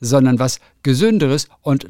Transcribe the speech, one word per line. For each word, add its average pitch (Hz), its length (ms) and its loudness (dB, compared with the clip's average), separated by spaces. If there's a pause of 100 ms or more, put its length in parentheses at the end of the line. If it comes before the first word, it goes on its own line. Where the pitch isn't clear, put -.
sondern 127 380 2
was 127 200 -4 (260)
Gesünderes 147 640 0 (120)
und 139 300 -4